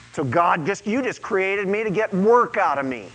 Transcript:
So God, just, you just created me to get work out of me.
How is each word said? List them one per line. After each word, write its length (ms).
So 120
God, 420
just, 200
you 140
just 220
created 460
me 160
to 60
get 220
work 460
out 180
of 80
me. 300